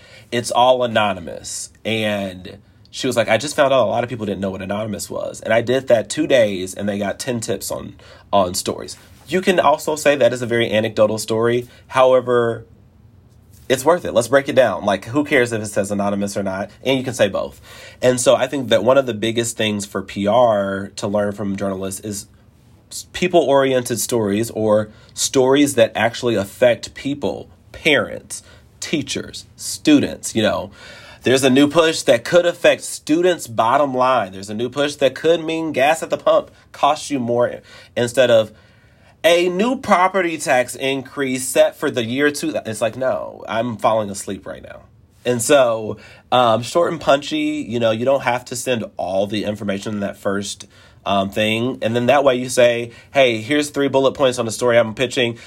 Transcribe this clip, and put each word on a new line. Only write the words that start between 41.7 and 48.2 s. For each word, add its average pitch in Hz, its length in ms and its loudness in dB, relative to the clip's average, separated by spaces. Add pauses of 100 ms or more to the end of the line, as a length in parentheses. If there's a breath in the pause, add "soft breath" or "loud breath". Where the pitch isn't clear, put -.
for 151 160 -4
the 135 120 -2
year 139 280 0
two. 143 240 -6 (100)
It's 107 160 -6
like, 113 160 -2
no, 69 500 -6
I'm 113 300 -4
falling 110 320 0
asleep 95 380 -10
right - 160 -14
now. - 220 -20 (380)
And 123 160 0
so, 113 580 2 (340 loud breath)
um, 120 320 4
short 170 280 0
and 160 80 -6
punchy, 151 720 0
you 117 100 -2
know, 113 120 2
you 113 120 -2
don't 135 200 2